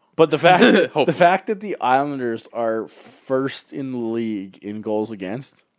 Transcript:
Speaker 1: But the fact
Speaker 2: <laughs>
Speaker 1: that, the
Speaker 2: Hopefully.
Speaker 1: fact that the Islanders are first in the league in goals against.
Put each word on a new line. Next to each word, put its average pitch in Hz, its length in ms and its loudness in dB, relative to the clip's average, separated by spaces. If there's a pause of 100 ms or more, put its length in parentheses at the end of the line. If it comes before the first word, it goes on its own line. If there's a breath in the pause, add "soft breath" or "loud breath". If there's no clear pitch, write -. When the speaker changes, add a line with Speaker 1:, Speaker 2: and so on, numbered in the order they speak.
(160)
Speaker 1:
But 160 160 4
the 151 60 -2
fact 180 240 6
Speaker 2:
<laughs> 240 100 6
Speaker 1:
that, - 0 -
the 170 180 4
Speaker 2:
Hopefully. 151 280 0
Speaker 1:
fact 180 300 4
that 208 120 -6
the 196 220 -8
Islanders 127 720 -2
are 113 340 -4
first - 840 -8
in 135 180 -10
the 123 60 -8
league 113 640 -6
in 104 200 -12
goals 107 300 -4
against. 104 440 -10 (240)